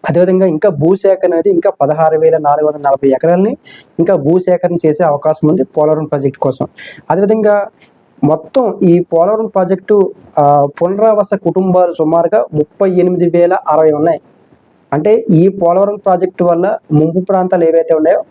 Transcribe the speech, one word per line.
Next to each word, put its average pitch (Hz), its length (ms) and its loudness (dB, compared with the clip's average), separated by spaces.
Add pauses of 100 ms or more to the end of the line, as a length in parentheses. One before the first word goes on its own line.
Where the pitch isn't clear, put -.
(100)
అదేవిధంగా 185 360 2
ఇంకా 170 220 0
భూసేకరణ 185 640 0
అనేది 170 180 0
ఇంకా 190 200 0 (100)
పదహారు 156 380 0
వేల 160 200 2
నాలుగు 151 280 0
వందల 151 120 -2
నలభై 139 300 0
ఎకరాలని 175 480 0 (420)
ఇంకా 175 180 0
భూసేకరణ 175 600 -2 (100)
చేసే 156 180 0
అవకాశం 156 440 -2
ఉంది 151 160 0
పోలవరం 156 400 -2
ప్రాజెక్ట్ 139 340 -4
కోసం. 135 280 -4 (440)
అదేవిధంగా 202 580 0 (560)
మొత్తం 180 580 -2
ఈ 175 180 4
పోలవరం 196 460 0
ప్రాజెక్టు, 190 680 -2 (260)
ఆ, 143 260 2 (180)
పునరావాస 202 600 0
కుటుంబాలు 180 480 0
సుమారుగా 165 520 0 (100)
ముప్పై 170 360 -2
ఎనిమిది 180 380 0
వేల 170 240 2 (160)
అరవై 156 220 2
ఉన్నాయి. 151 300 -2 (720)
అంటే 196 380 0
ఈ 170 180 4
పోలవరం 190 480 0
ప్రాజెక్టు 180 480 -2
వల్ల 175 340 0 (140)
ముంపు 160 280 0
ప్రాంతాలు 185 440 -2
ఏవైతే 160 300 0
ఉన్నాయో 160 360 0